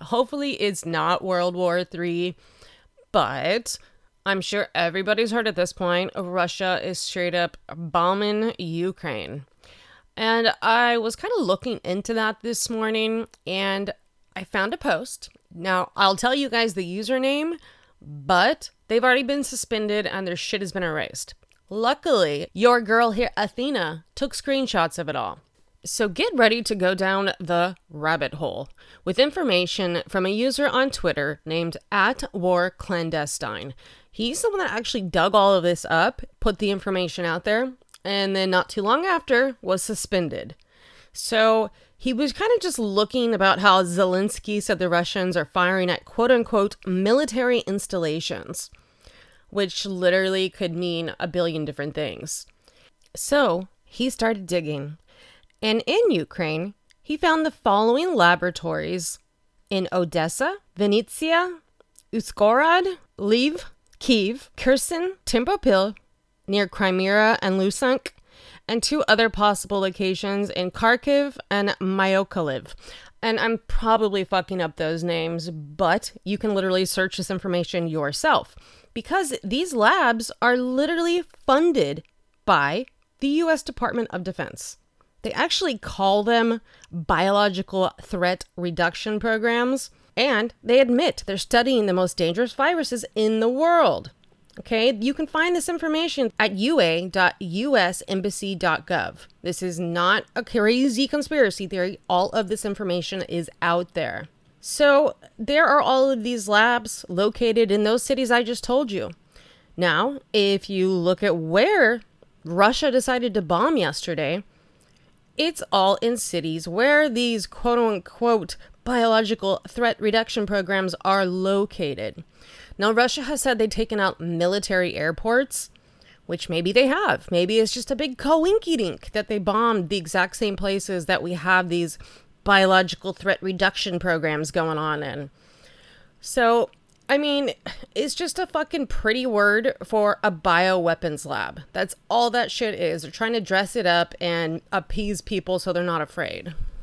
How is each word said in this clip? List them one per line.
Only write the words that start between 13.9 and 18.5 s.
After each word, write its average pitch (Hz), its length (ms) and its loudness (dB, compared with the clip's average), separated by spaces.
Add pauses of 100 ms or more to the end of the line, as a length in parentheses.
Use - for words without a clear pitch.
I 185 80 -10
found 208 320 -2
a - 20 -4
post. - 540 -4 (240)
Now, 180 400 -2
I'll 196 220 2
tell 247 180 0
you 285 140 -2
guys 226 260 0
the 180 240 -6
username, 269 580 -2 (460)
but 180 680 0 (180)